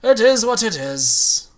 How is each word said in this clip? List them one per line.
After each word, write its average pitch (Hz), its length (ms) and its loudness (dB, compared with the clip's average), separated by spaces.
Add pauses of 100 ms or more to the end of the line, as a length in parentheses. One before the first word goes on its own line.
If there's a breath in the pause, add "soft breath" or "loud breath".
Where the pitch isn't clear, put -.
It 254 160 2
is 240 260 2
what 240 180 -2
it 208 140 -4
is. - 800 -2